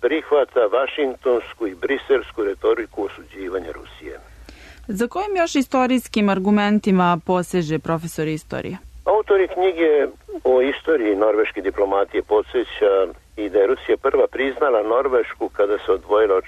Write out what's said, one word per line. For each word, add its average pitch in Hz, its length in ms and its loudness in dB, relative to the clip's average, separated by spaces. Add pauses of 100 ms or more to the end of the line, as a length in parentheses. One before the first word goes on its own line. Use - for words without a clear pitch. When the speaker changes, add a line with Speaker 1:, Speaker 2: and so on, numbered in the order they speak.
Speaker 1:
prihvata 139 600 0
vašingtonsku 123 1080 -2
i 92 80 -6
briselsku 123 720 -2
retoriku 107 600 -2
osuđivanja 90 680 -10
Rusije. - 480 -18 (680)
Speaker 2:
Za 226 200 -2
kojim 392 280 -6
još 330 180 0
istorijskim 254 760 0
argumentima 196 960 2
poseže 175 520 0
profesor 165 500 -4
istorije? 156 500 -8 (260)
Speaker 1:
Autori 196 500 2
knjige 170 360 2 (540)
o 127 180 4
istoriji 131 540 0
norveške 104 440 2
diplomatije 98 640 -2
podsjeća 107 680 0 (440)
i 104 120 -6
da 92 100 0
je 98 80 6
Rusija 117 300 0
prva 120 300 0
priznala 131 560 0
Norvešku 117 680 0
kada 101 300 0
se - 140 -2
odvojila 104 440 2
od 92 120 0